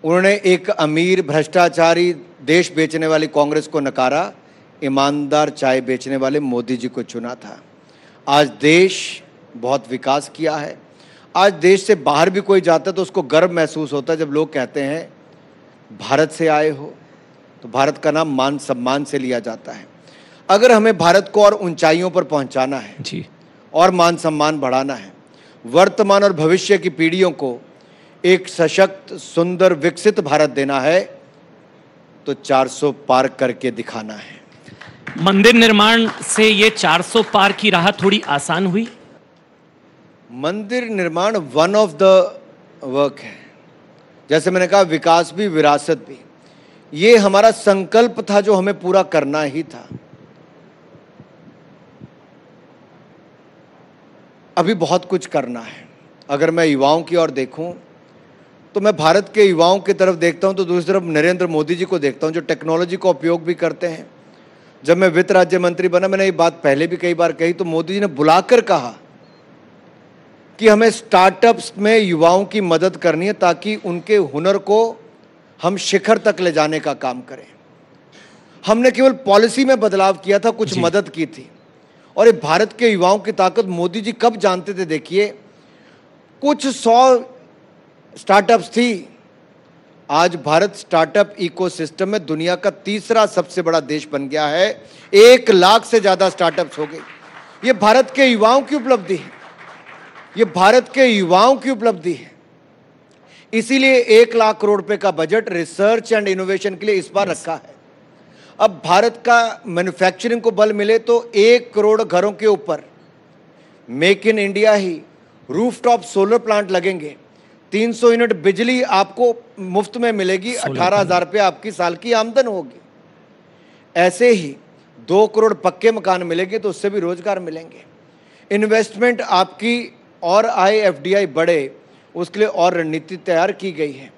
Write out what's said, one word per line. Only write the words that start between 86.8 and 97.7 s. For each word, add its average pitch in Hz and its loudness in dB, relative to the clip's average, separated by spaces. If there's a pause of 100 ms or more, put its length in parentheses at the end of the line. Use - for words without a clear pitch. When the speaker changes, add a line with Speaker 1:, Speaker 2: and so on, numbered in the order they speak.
Speaker 1:
स्टार्टअप्स 202 2
थी, 233 -4 (1000)
आज 170 2
भारत 160 -2
स्टार्टअप 175 -2
इकोसिस्टम 175 -6
में 202 -6
दुनिया 160 -4
का 196 -2
तीसरा 208 -2
सबसे - -6
बड़ा 165 0
देश 147 -8
बन 139 -8
गया 151 -4
है। 180 -2 (320)
एक 240 8
लाख 196 4
से 226 0
ज्यादा 190 2
स्टार्टअप्स 165 -4
हो 151 -6
गए। 156 -18 (680)
ये 254 2